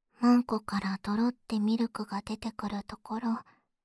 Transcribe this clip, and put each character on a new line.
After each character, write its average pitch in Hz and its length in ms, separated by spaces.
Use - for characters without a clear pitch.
マ 240 160
ン 247 80
コ 220 160
か 202 200
ら 196 220
ド 208 160
ロ 233 120
っ 247 40
て - 260
ミ 214 160
ル 233 140
ク - 160
が 202 160
出 220 160
て 220 140
く 214 180
る 202 140
と - 140
こ 220 220
ろ、 233 200